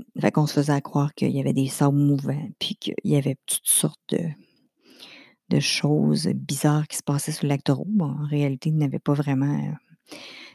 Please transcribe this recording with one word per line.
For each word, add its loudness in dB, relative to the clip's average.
fait 4
qu'on 4
se -6
faisait 2
croire 0
qu'il -2
y -2
avait 0
des 0
sables 2
mouvants 2
puis -6
qu'il -8
y 2
avait 0
toutes -6
sortes 0
de, 0
de 4
choses 0
bizarres 0
qui -10
se -8
passaient -2
sur -6
le 0
lac -2
Taureau. 0
Bon, 2
en -4
réalité, 0
il 2
n'y 2
avait -2
pas 0
vraiment, 0
euh, -8